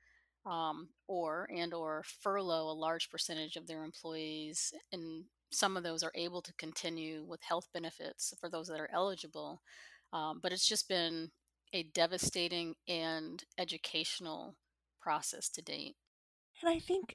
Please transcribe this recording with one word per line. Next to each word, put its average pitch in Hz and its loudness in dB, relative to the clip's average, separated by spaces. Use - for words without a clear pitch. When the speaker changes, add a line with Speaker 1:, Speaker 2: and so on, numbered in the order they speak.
Speaker 1:
um, 160 0
or, 175 2
and 170 0
or 156 0
furlough 175 4
a 156 -4
large 160 2
percentage 156 -2
of 165 -8
their 160 -6
employees, 156 -4
and 165 -6
some 196 4
of 175 -2
those 165 0
are 165 0
able 175 -2
to 175 -12
continue 160 -4
with 170 -10
health 175 0
benefits 165 -4
for 170 -4
those 170 -4
that 160 -4
are 156 -4
eligible. 160 0
Um, 156 0
but 180 2
it's 185 6
just - 4
been 165 2
a 175 0
devastating 170 4
and 165 0
educational 165 -2
process - 0
to - -8
date. 147 -6
Speaker 2:
And 339 6
I 330 6
think, 359 2